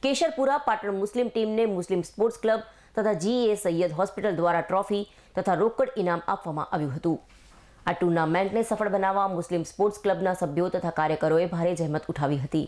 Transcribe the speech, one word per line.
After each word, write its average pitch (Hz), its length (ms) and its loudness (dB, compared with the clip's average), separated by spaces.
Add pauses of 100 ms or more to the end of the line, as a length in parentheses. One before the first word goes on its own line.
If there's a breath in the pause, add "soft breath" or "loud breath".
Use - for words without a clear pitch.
કેશરપુરા 277 560 2
પાટણ 214 400 -2
મુસ્લિમ 233 300 -2
ટીમને 220 420 0
મુસ્લિમ 185 320 -2
સ્પોર્ટ્સ 226 400 -2
ક્લબ 220 180 2 (320 loud breath)
તથા 220 200 0 (100)
જી 240 260 2
એ 208 140 2
સૈયદ 170 340 0
હોસ્પિટલ 190 400 -2
દ્વારા 170 240 2
ટ્રોફી 202 400 -2 (340 loud breath)
તથા 180 240 0
રોકડ 226 440 0
ઇનામ 170 200 0 (100)
આપવામાં 156 380 -6
આવ્યું 147 240 -2
હતું. 160 240 -2 (680 soft breath)
આ 170 80 -2
ટુર્નામેન્ટને 175 720 2
સફળ 214 320 -2
બનાવવા 196 380 2
મુસ્લિમ 170 380 -2
સ્પોર્ટ્સ 202 340 0
ક્લબના 185 340 2
સભ્યો 170 300 0
તથા 175 280 -2
કાર્યકરોએ 160 560 2
ભારે 170 220 0
જહેમત 151 380 -2
ઉઠાવી 139 320 0
હતી. 156 220 0